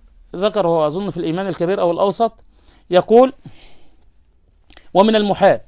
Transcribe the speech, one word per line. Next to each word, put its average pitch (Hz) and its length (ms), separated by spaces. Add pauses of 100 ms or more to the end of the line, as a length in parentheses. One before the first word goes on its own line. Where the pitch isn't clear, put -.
(360)
ذكر 202 300
هو 165 200
أظن 180 240
في 127 60
الإيمان 170 300
الكبير 180 340
أو 180 100
الأوسط، 196 420 (580)
يقول: 220 420 (1600)
"ومن 214 220
المحال 196 520